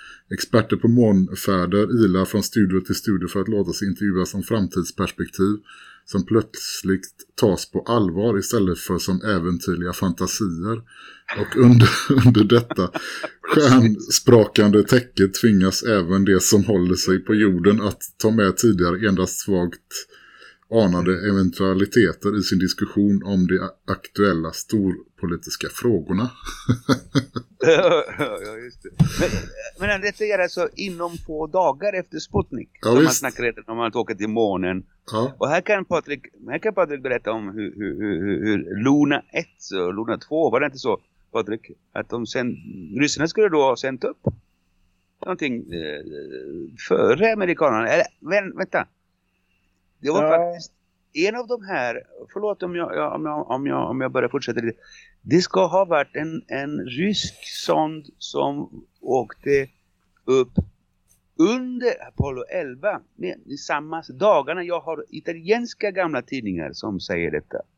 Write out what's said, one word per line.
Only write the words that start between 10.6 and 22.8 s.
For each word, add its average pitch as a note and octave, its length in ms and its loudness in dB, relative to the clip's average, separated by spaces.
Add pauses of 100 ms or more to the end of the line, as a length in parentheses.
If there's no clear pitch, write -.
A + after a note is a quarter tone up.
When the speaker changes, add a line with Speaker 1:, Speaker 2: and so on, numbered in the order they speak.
Speaker 1:
Och - 180 -4
under, A#2+ 320 10 (200)
<laughs> C3 160 6
under A#2 180 10
detta G#2 480 2 (500)
stjärnsprakande A2+ 1400 6
täcke A#2+ 440 4
tvingas F#2+ 560 4
även G2 420 2
de F#2+ 140 6
som G#2 240 4
håller F#2 320 2
sig F#2 240 2
på A2 160 0
jorden G2+ 460 4
att G2+ 200 -4 (160)
ta A2 140 2
med G2+ 260 2
tidigare F#2 500 2
endast F#2 320 0
svagt - 680 -4 (640)
anade F#2 580 2
eventualiteter G2 1120 2
i - 20 2
sin F#2 180 0
diskussion G2+ 640 0